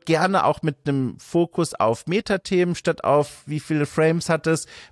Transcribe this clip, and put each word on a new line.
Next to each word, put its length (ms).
gerne 380
auch 180
mit 260
einem 300
Fokus 560
auf 320
Metathemen 680
statt 300
auf, 400
wie 160
viele 240
Frames 460
hat 160
es, 200